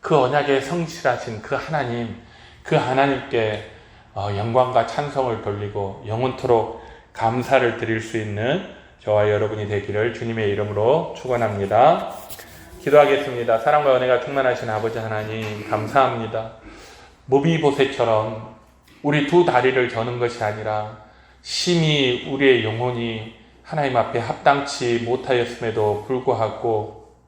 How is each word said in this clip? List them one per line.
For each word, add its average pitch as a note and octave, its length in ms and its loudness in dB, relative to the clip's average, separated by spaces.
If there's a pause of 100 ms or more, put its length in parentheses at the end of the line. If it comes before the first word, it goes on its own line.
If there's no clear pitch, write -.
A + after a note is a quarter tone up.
그 D#3+ 180 2
언약에 C#3 420 2
성실하신 C3 800 -4
그 - 120 -6
하나님, A#2+ 640 -4 (460)
그 - 140 -2
하나님께, B2 880 0 (500)
어, G2+ 220 -4
영광과 A#2 500 2
찬송을 C3 560 -4
돌리고 G2+ 640 -6
영원토록 A#2+ 760 0 (300)
감사를 A#2+ 640 2
드릴 A2 240 -2
수 A2 180 -6
있는 A2 480 -2 (340)
저와 G#2 300 4
여러분이 G#2 380 0
되기를 G#2 460 -2
주님의 A2+ 360 -2
이름으로 G#2 680 0
축원합니다. A2+ 960 2 (720)
기도하겠습니다. C3 760 4
사랑과 D3 380 4
은혜가 B2+ 240 2
충만하신 C3 500 -2
아버지 A2 280 -2
하나님, G#2+ 680 -6
감사합니다. A2+ 840 -2 (720)
무비보셋처럼 C3+ 1300 0 (460)
우리 C#3+ 240 0
두 F3 180 6
다리를 B2+ 440 2
저는 A#2+ 300 -4
것이 A#2+ 240 -2
아니라 G#2+ 560 -4 (440)
심히 D3+ 880 0
우리의 C3+ 340 4
영혼이 A2+ 680 -4 (280)
하나님 C#3 340 -2
앞에 A#2 220 0
합당치 B2 840 0
못하였음에도 A#2 1000 -2
불구하고 A2+ 1080 -2 (140)